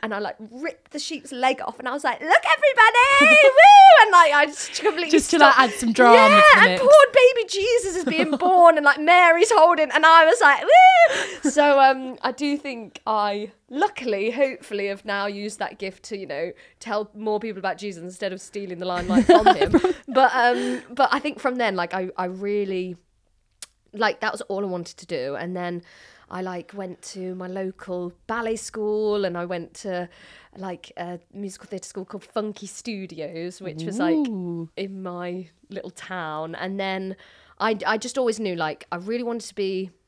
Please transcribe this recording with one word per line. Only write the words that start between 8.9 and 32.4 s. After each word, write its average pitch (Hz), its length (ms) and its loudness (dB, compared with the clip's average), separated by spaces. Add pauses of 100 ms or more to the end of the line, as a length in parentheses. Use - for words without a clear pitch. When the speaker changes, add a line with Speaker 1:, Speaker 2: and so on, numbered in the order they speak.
Speaker 1:
Mary's 339 520 2
holding, 320 400 2
and 302 140 0
I 320 200 8
was 453 160 0
like, 277 220 2
"Woo!" 679 880 4
So, 285 280 2
um, 262 420 0
I 254 100 -6
do 285 260 -6
think 233 500 -14
I, 208 440 -6 (180)
luckily, 240 640 -6
hopefully, 233 560 -6
have 196 180 -12
now 202 220 -6
used 208 320 -12
that 202 200 -10
gift 190 260 -14
to, 214 120 -14
you 190 100 -14
know, 160 240 -10 (280)
tell 214 340 -10
more 214 260 -6
people 214 200 -12
about 185 180 -8
Jesus 190 260 -14
instead 185 300 -12
of 190 80 -16
stealing 185 380 -14
the 180 60 -10
limelight 185 400 -2
from 330 200 4 (100)
him. 381 200 -4
Speaker 2:
<laughs> - 320 -2
Speaker 1:
But, 262 260 2
um, 247 480 -2 (100)
but 247 200 -2
I 277 80 -4
think 294 200 -10
from 254 180 -6
then, 214 180 -4
like, 175 180 -6
I, 185 240 -8
I 185 80 -6
really, 190 680 -8 (1000)
like, 208 280 -6
that 214 100 -6
was 208 100 -14
all 196 220 -10
I 202 40 -10
wanted 180 300 -12
to - 80 -20
do. 139 300 -10
And 175 200 -12
then 175 260 -10 (480)
I, 185 120 -14
like, 180 320 -14
went 190 280 -16 (120)
to 185 220 -14
my 180 120 -16
local 185 680 -12 (140)
ballet 226 280 -8
school 214 680 -6
and 175 120 -6
I 175 80 -8
went 175 300 -12
to, 180 320 -10 (500)
like, 185 400 -14
a 175 220 -12 (140)
musical 196 340 -16
theatre 185 220 -16
school 190 160 -14
called - 180 -18
Funky 208 440 -12